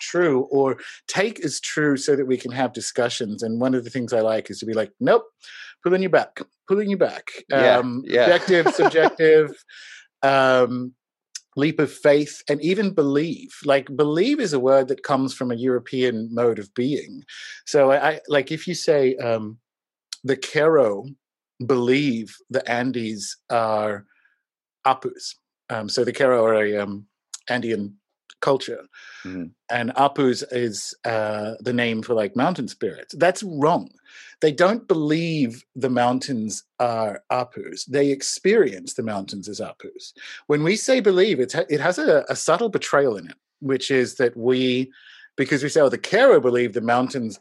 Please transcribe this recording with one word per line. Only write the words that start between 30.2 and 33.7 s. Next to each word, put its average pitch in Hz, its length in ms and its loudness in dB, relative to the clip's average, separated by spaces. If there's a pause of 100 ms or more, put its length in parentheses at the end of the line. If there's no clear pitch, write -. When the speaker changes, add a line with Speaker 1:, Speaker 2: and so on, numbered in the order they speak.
Speaker 1:
is, 120 420 -4 (120)
uh, 107 560 -4
the 120 120 -4
name 117 280 0
for, 123 140 -4
like, 101 200 -2
mountain 143 320 -2
spirits. - 500 -8
That's 170 260 2
wrong. 160 460 0 (520)